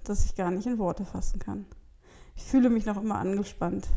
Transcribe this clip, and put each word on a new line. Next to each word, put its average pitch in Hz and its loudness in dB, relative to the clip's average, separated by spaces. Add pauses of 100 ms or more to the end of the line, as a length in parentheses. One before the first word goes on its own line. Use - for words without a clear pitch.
das 208 2
ich - 2
gar 180 0
nicht 196 -2
in 247 -2
Worte 190 -2
fassen 185 -4
kann. 196 -6 (680)
Ich - -12
fühle 254 4
mich 220 2
noch 208 -2
immer 208 -2
angespannt, 190 -2